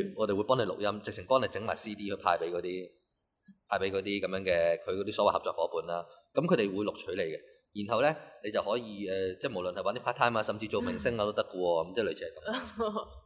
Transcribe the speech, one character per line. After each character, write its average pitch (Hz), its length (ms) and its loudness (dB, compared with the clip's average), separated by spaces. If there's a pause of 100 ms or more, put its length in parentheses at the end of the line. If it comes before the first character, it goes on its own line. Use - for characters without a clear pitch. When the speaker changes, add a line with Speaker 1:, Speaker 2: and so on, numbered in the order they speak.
(160)
Speaker 1:
我 107 120 2
哋 101 80 2
會 104 80 2
幫 131 140 4
你 120 60 4
錄 90 160 -2
音， 104 220 0
直 110 100 -6
情 98 140 -10
幫 127 160 6
你 107 60 2
整 101 160 -6
埋 104 120 0
C 107 200 -6
D 101 140 -6
去 98 60 -2
派 90 220 4
畀 85 140 -4
嗰 87 100 -2
啲， 90 280 -6 (800)
派 95 120 0
畀 95 120 0
嗰 98 100 0
啲 101 200 0
噉 92 60 0
樣 95 160 -4
嘅， 85 420 4
佢 95 80 -2
嗰 98 100 -2
啲 104 100 -4
所 101 160 4
謂 82 40 6
合 95 60 0
作 92 140 -2
伙 82 140 0
伴 82 200 -4
啦。 85 180 -4 (280)
噉 147 120 2
佢 175 100 4
哋 107 140 4
會 95 140 0
錄 98 120 -2
取 - 160 -8
你 95 100 -2
嘅， 80 180 -4 (480)
然 113 80 0
後 113 60 4
呢， 151 140 4 (280)
你 107 80 -4
就 104 100 2
可 104 160 0
以， 104 300 -6
呃， 95 340 0
即 - 60 -2
係 113 100 -6
無 90 60 -2
論 90 100 -2
係 95 80 -4
搵 101 160 0
啲 120 60 -8
part 120 140 0
time 120 220 4
啊， 107 40 2
甚 107 160 -2
至 107 80 -4
做 104 140 2
明 90 180 -2
星 120 180 2
啊 104 80 2
都 104 60 2
得 104 120 0
㗎 - 140 -12
喎。 85 340 4
噉 - 40 -14
即 113 60 2
係 - 40 0
類 82 120 -2
似 - 80 -10
係 82 280 -8
噉。 233 380 -4
Speaker 2:
<laughs> - 160 -6 (180)